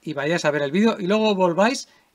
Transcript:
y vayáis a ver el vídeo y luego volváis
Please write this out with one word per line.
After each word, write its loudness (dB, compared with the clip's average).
y -10
vayáis -4
a 2
ver 0
el -4
vídeo 2
y -6
luego 2
volváis 0